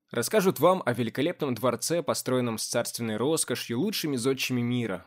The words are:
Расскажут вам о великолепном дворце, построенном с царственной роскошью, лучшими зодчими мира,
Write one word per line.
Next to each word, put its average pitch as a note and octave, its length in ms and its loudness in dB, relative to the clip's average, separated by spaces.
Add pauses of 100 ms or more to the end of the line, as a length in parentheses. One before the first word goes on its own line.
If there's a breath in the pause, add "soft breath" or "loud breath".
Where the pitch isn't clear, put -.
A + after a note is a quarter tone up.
Расскажут F3 520 2
вам F3+ 240 6
о B2 80 2
великолепном C3 600 -2
дворце, A#2+ 480 0
построенном B2 560 0
с - 80 -6
царственной A2+ 520 -2
роскошью, B2 600 0
лучшими E3 380 -2
зодчими B2+ 460 0
мира, A#2+ 460 -2